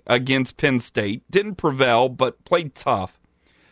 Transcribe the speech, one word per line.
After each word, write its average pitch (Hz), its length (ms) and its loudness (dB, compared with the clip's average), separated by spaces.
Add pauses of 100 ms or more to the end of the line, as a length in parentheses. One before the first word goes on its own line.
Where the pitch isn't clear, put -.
against 131 480 0
Penn 131 240 0
State. 110 500 -6
Didn't 202 260 -2
prevail, 131 520 2
but 123 380 -4
played 170 280 -2
tough. 101 460 -4 (520)